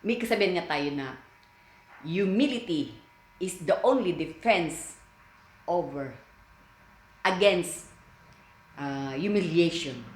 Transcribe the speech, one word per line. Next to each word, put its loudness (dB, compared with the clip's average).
may 0
kasabihan 2
nga -4
tayo -2
na, -8
"Humility 0
is -6
the 2
only 2
defense -2
over, -4
against, 2
ah, -6
humiliation." 0